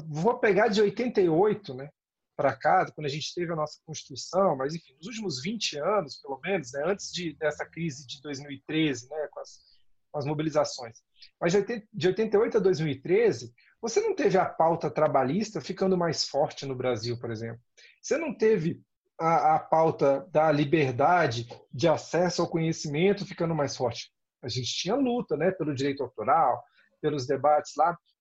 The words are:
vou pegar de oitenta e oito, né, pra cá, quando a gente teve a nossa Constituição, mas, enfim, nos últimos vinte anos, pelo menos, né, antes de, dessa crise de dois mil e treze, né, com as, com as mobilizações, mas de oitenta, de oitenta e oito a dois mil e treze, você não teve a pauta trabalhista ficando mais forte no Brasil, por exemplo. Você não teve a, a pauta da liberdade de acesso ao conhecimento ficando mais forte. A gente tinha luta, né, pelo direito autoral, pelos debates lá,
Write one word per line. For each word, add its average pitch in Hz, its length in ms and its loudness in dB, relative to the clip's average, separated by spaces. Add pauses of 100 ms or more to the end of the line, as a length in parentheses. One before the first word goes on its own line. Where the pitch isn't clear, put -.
vou 190 300 0
pegar 214 280 4
de 214 140 2
oitenta 214 400 0
e 180 80 6
oito, 180 440 2
né, 135 160 -12 (460)
pra 135 200 0
cá, 160 360 2
quando 151 140 -10
a 143 40 -4
gente 147 260 -6
teve 170 160 -4
a 170 40 -4
nossa 151 300 -6
Constituição, 160 720 -2
mas, 139 160 -2
enfim, - 220 -12
nos 175 120 -16
últimos 208 360 -6
vinte 196 340 -4
anos, 165 440 -2
pelo 143 180 -8
menos, 165 320 -4
né, 139 140 -4
antes 202 260 -4
de, 165 240 -6
dessa 151 300 -2
crise 160 420 -8
de - 140 -16
dois 143 180 -8
mil 147 100 -14
e 139 160 -12
treze, 151 440 -2
né, 151 220 -6
com 143 100 -12
as, - 180 -18 (520)
com 147 80 -6
as 135 60 -4
mobilizações, 147 720 -2 (420)
mas 170 120 2
de 196 80 4
oitenta, 214 340 -4
de 170 140 0
oitenta 208 300 2
e - 20 6
oito 233 180 2
a 202 40 2
dois 180 180 4
mil 156 120 0
e 123 80 -6
treze, 170 540 0 (280)
você 302 200 0
não 440 140 0
teve 190 220 2
a 170 80 4
pauta 165 440 0
trabalhista 147 720 0
ficando 190 360 0
mais 170 300 -2
forte 143 380 -2
no 135 100 -6
Brasil, 120 440 -4
por 120 120 -8
exemplo. 113 300 -10 (400)
Você 247 160 -2
não 311 180 -4
teve 180 460 2 (380)
a, 156 360 4
a 151 40 4
pauta 151 720 2
da 156 200 4
liberdade 143 960 2 (240)
de 131 160 0
acesso 170 540 0
ao 170 80 0
conhecimento 165 760 0
ficando 165 280 -4
mais 143 240 -2
forte. - 340 -4 (300)
A - 60 -10
gente 120 260 -6
tinha 190 220 -4
luta, 247 400 -2
né, 165 160 2
pelo 151 240 -4
direito 139 280 -2
autoral, 123 600 0 (380)
pelos 143 260 -4
debates 143 500 2
lá, 165 200 2 (240)